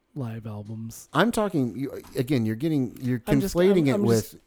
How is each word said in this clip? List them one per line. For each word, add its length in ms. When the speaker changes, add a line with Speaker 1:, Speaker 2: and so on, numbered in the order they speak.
Speaker 1:
live 320
albums. 640
Speaker 2:
I'm 180
talking, 460
you, 160
again, 300
you're 100
getting, 440
you're 260
Speaker 1:
I'm 140
just, 140
Speaker 2:
conflating 280
Speaker 1:
I'm, 60
Speaker 2:
it 60
Speaker 1:
I'm 80
Speaker 2:
with, 300
Speaker 1:
just, 40